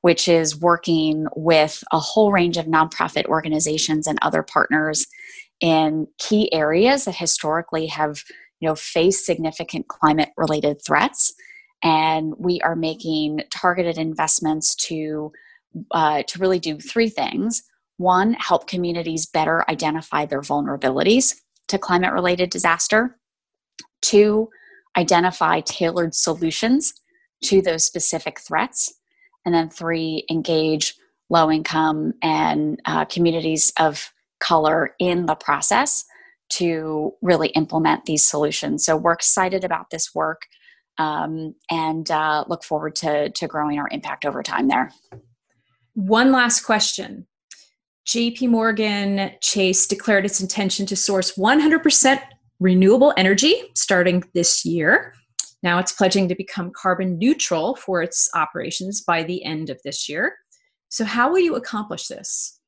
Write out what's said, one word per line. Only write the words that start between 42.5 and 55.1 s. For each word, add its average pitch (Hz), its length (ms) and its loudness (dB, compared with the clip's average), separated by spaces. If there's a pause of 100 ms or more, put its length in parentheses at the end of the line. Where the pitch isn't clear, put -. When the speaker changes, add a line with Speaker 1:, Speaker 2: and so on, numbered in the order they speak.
Speaker 1:
forward 156 340 -6
to, 147 340 -2
to - 160 -6
growing 151 320 -4
our 143 120 -6
impact 147 340 -10
over - 180 -6
time - 240 -2
there. 127 240 0 (1000)
Speaker 2:
One 220 380 4
last 240 300 2
question. - 680 -4 (800)
J 233 260 -2
P 254 160 -4
Morgan 208 840 0 (100)
Chase 190 460 2
declared 202 380 2
its 196 160 -2
intention 196 460 -2
to 196 80 -4
source 190 420 -2
one 233 220 4
hundred 311 240 4
percent 269 380 6 (380)
renewable 190 580 6
energy 208 460 4 (120)
starting 180 480 2 (100)
this - 320 0
year. 170 480 0 (500)